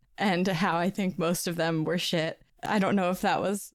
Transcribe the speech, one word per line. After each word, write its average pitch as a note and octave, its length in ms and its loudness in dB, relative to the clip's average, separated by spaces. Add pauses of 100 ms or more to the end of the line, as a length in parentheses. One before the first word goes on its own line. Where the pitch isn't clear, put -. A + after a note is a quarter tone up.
(180)
and F#3 300 2
how F3 300 2
I F3 120 2
think F#3 300 -2
most E3 280 0
of F3 80 -2
them E3 280 0
were D#3 140 0
shit. E3 440 -2 (220)
I G#3+ 160 0
don't F#3+ 160 2
know F#3 160 2
if F#3 100 -4
that F#3 200 2
was G3 340 -4